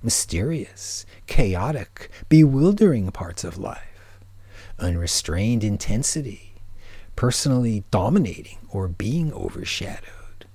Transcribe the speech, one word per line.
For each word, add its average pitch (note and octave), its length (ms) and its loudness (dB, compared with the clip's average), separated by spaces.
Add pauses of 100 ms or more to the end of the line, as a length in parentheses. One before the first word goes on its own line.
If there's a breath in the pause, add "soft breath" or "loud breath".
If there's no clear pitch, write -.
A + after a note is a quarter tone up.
mysterious, - 1040 -4 (220 loud breath)
chaotic, G2 800 2 (200 loud breath)
bewildering D3+ 840 6
parts F2 320 -8
of - 140 -8
life, - 640 -12 (580 loud breath)
unrestrained F2+ 880 0
intensity, A2 880 -2 (640 loud breath)
personally B2 760 2
dominating A2 680 0 (100)
or F#2+ 180 -4
being C3+ 460 -2
overshadowed - 1200 -10